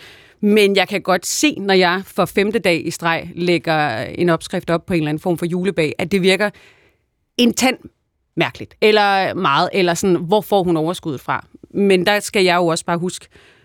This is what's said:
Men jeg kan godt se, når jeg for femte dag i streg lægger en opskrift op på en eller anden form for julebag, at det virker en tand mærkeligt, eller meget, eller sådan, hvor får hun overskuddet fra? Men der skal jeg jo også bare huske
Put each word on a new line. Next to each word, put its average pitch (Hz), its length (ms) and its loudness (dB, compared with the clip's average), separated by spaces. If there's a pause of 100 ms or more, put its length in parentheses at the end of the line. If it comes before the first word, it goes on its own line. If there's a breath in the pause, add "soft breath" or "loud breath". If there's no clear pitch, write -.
(420 loud breath)
Men 202 340 4
jeg 185 120 2
kan 196 140 -4
godt 180 240 0
se, - 340 -2
når 196 140 0
jeg 185 320 2
for - 200 -2
femte 208 340 0
dag 170 280 0
i 170 40 -6
streg 165 440 -4
lægger 160 680 -2
en 175 260 -2
opskrift 165 400 -4
op 165 160 -2
på 190 80 -6
en 175 60 2
eller 151 100 -2
anden 156 120 -4
form 175 160 -2
for 175 80 -6
julebag, 175 540 -2
at 165 120 -6
det 196 100 0
virker 190 280 2 (880 soft breath)
en 240 160 4
tand 262 240 0 (580)
mærkeligt, 127 460 -4
eller 202 520 4
meget, 165 400 0
eller 180 200 2
sådan, 180 220 0
hvor 175 260 0
får 196 220 0
hun 170 140 0
overskuddet 156 440 -4
fra? - 240 -6 (280)
Men 190 320 2
der 208 140 2
skal 202 240 -2
jeg 175 120 2
jo 175 120 2
også 165 180 -2
bare 170 120 -2
huske 175 300 -8 (380 soft breath)